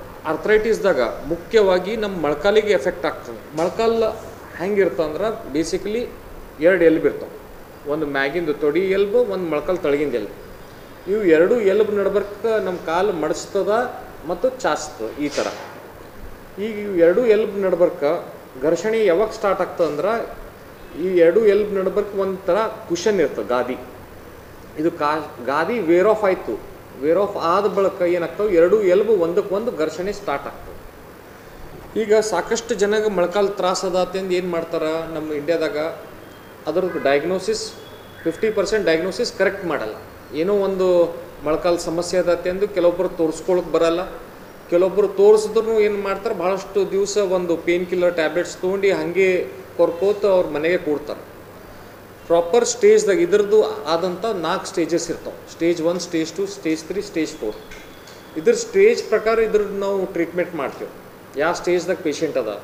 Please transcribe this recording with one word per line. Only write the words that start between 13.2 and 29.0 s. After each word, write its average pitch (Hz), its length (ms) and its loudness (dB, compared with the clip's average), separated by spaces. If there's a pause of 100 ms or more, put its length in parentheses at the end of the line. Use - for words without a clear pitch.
ಮತ್ತು 180 220 -2
ಚಾಚ್ತದ 143 720 -4
ಈ 147 80 -2
ಥರ. 110 180 -2 (1120)
ಈಗ 208 180 -6
ಇವು 202 180 -4
ಎರಡು 180 300 6
ಎಲ್ಬ್ 208 320 4
ನಡ್ಬರ್ಕ 175 680 2 (360)
ಘರ್ಷಣೆ 214 420 0
ಯಾವಾಗ 185 260 2
ಸ್ಟಾರ್ಟ್ 190 300 -2
ಆಗ್ತದೆ 175 260 -2
ಅಂದ್ರೆ, 170 460 -4 (720)
ಈ 180 160 2
ಎರಡು 175 280 8
ಎಲ್ಬ್ 202 280 4
ನಡ್ಬರ್ಕ 190 400 -2
ಒಂಥರ 190 420 0 (320)
ಕುಷನ್ 190 320 0
ಇರ್ತದೆ, 123 280 0
ಗಾದಿ. - 280 -2 (1000)
ಇದು 160 120 0
ಕಾ-, 151 560 -4
ಗಾದಿ 160 320 0
ವೇರ್ 175 280 4
ಆಫ್ 214 180 2
ಆಯ್ತು. 175 540 -2 (220)
ವೇರ್ 160 180 2
ಆಫ್ 202 180 -2
ಆದ 170 300 2
ಬಳಿಕ 190 360 0
ಏನಾಗ್ತವೆ, 180 520 0
ಎರಡು 180 280 6
ಎಲ್ಬ್ 202 280 4